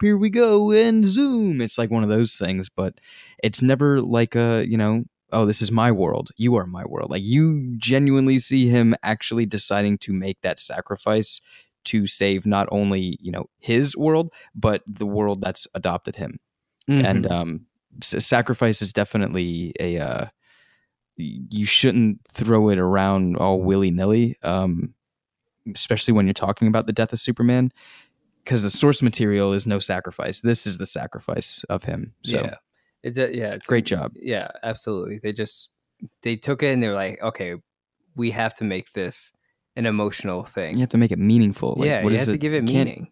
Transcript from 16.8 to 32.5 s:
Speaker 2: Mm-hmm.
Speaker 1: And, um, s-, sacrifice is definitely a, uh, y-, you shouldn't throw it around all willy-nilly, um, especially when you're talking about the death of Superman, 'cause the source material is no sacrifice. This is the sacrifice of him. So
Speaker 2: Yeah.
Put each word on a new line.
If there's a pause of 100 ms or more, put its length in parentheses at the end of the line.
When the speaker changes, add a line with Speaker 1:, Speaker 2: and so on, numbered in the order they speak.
Speaker 2:
Mm-hmm.
Speaker 1:
And,
um, (360)
s-,
sacrifice
is
definitely
a,
uh, (880)
y-, (100)
you
shouldn't
throw
it
around
all
willy-nilly,
um, (840)
especially
when
you're
talking
about
the
death
of
Superman, (720)
'cause
the
source
material
is
no
sacrifice.
This
is
the
sacrifice
of
him. (140)
So
Speaker 2:
Yeah. (480)